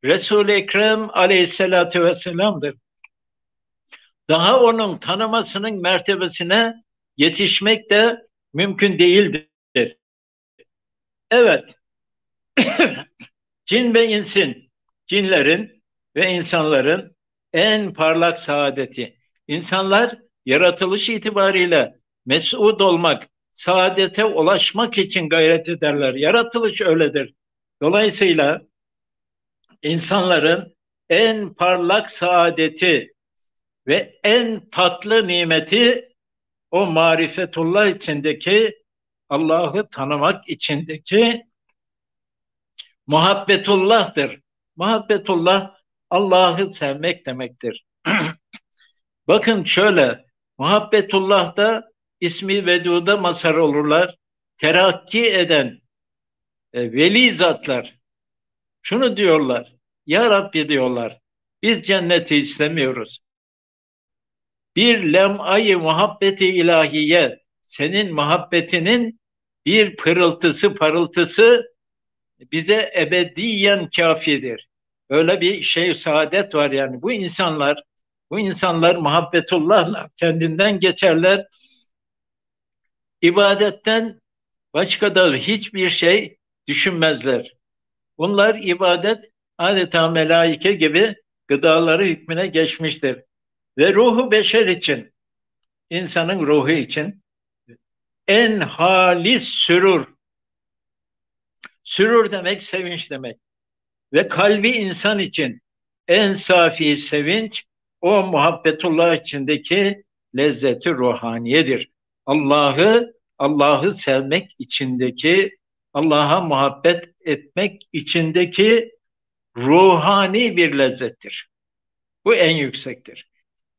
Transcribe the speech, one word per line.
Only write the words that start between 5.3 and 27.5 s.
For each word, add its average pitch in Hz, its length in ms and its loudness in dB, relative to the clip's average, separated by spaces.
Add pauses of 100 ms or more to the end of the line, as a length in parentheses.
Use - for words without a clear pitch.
mertebesine 185 920 -2 (420)
yetişmek 196 760 0
de 226 360 2 (260)
mümkün 185 460 -2
değildir. 175 500 2 (1800)
Evet. 226 460 2 (800)
<coughs> 262 100 2 (1000)
Cin 233 280 0
ve 233 140 4
insin, 196 640 -4 (360)
cinlerin 190 760 0 (340)
ve 185 140 0
insanların 165 880 -2 (360)
en 208 400 0
parlak 165 460 0
saadeti. 135 800 -6 (300)
İnsanlar 190 680 -2 (280)
yaratılış 180 640 0
itibariyle 190 920 0 (260)
mes'ud 208 540 0
olmak, 170 480 2 (240)
saadete 185 720 0
ulaşmak 202 760 0
için 185 300 -4
gayret 165 400 2
ederler. 143 460 -2
Yaratılış 220 680 -2
öyledir. 156 540 0 (480)